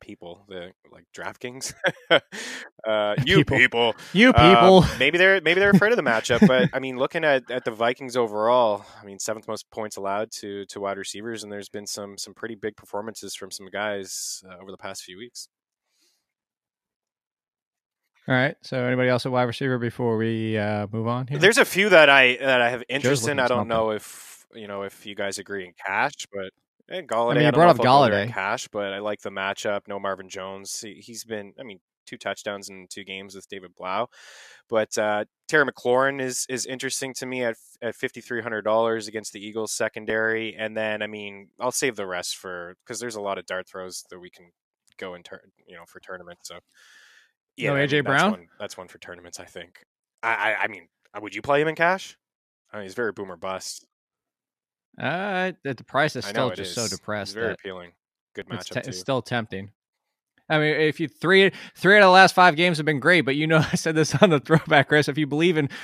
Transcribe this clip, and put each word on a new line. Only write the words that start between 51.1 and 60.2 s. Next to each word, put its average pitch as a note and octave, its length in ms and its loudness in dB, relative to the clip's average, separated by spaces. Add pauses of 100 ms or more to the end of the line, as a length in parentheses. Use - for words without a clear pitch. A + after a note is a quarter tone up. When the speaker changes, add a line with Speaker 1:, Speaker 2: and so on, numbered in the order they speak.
Speaker 1:
would G#2 120 -12
you G#2 80 -10
play C#3+ 200 2
him D#3 80 0
in D#3 60 -6
cash? F3 420 -2 (560)
I G#2+ 40 -12
mean, G#2 60 -12
he's F#2+ 120 -14
very A2+ 180 -2
boom F#2+ 180 -10
or F2 60 -14
bust. F#2+ 480 -10 (1120)
Speaker 2:
Uh, F#3 540 -6 (100)
the, C#3 100 -6
the - 120 -12
price D3 320 -2
is G2+ 80 -8
Speaker 1:
I G2+ 60 -8
Speaker 2:
still A#2+ 160 -2
Speaker 1:
know A2+ 60 -4
it F#2 40 -12
Speaker 2:
just F#2 160 -10
so A#2+ 80 -4
Speaker 1:
is. G#2 100 -4
It's F#2+ 80 -8
Speaker 2:
depressed G2+ 340 -8
Speaker 1:
very A2+ 140 -4
Speaker 2:
that G2 60 -4
Speaker 1:
appealing. F2+ 400 -14 (420)
Good G2 140 -14
Speaker 2:
it's G#2+ 180 -10
Speaker 1:
matchup, - 60 -16
Speaker 2:
te-, C3 60 -4
it's - 80 -10
Speaker 1:
too. B2 60 -10
Speaker 2:
still A#2+ 280 -4
tempting. G#2+ 480 -8 (800)